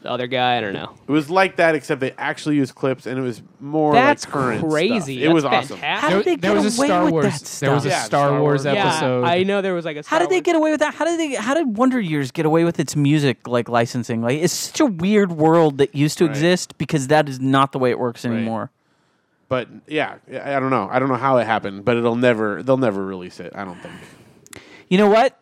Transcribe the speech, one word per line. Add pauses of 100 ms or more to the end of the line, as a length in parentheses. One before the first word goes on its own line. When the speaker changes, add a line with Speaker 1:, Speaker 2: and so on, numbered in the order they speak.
Speaker 1:
other
guy.
I
don't
know. (180)
Speaker 2:
It
was
like
that,
except
they
actually
used
clips,
and
it
was (180)
more
Speaker 1:
That's
Speaker 2:
like
current
Speaker 1:
crazy.
Speaker 2:
stuff.
It
was
Speaker 1:
That's (100)
Speaker 2:
awesome.
Speaker 1:
fantastic.
Speaker 3:
How
did (100)
Speaker 4:
There,
Speaker 3:
they
Speaker 4:
there
Speaker 3:
get
Speaker 4:
was
a
Speaker 3:
away
Speaker 4:
Star
Speaker 3:
with
Speaker 4:
Wars,
Speaker 3:
that
Speaker 4:
there
was
a
Speaker 3:
stuff?
Speaker 2:
Yeah,
Speaker 4:
Star
Speaker 2:
Star
Speaker 4:
Wars
Speaker 2:
Wars.
Speaker 1:
Yeah,
Speaker 4:
episode.
Speaker 1:
I
know
there
was,
like,
a
Speaker 3:
How
Speaker 1:
Star
Speaker 3:
did
they
Speaker 1:
Wars
Speaker 3:
get
away
with
that?
How
did
they,
how
did
Wonder
Years
get
away
with
its
music,
like,
licensing?
Like,
it's
such
a
weird
world
that
used
to
Speaker 2:
Right.
Speaker 3:
exist
because
that
is
not
the
way
it
works
Speaker 2:
Right.
Speaker 3:
anymore. (800)
Speaker 2:
But (200)
yeah, (160)
I,
I
don't
know.
I
don't
know
how
it
happened,
but
it'll
never,
they'll
never
release
it,
I
don't
think. (960)
Speaker 3:
You
know
what?